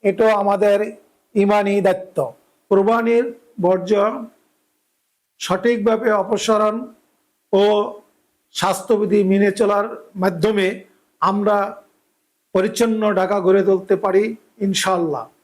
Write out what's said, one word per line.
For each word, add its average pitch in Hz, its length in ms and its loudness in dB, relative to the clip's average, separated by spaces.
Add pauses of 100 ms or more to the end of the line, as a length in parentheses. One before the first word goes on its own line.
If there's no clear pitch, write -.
এটাও 220 320 2
আমাদের 202 420 2 (560)
ইমানি 202 460 2
দায়িত্ব। 185 380 -2 (520)
কোরবানির 226 540 2 (360)
বর্জ্য 185 340 0 (1500)
সঠিকভাবে 220 720 0
অপসারণ 214 640 0 (800)
ও 196 100 4 (920)
স্বাস্থ্যবিধি 202 720 0
মেনে 196 280 2
চলার 202 340 0 (280)
মাধ্যমে 190 520 0 (560)
আমরা 202 340 0 (960)
পরিচ্ছন্ন 220 480 0 (120)
ঢাকা 190 260 0
গড়ে 190 220 2
তুলতে 190 340 0
পারি 190 260 0 (380)
ইনশাআল্লাহ। 175 640 -2 (200)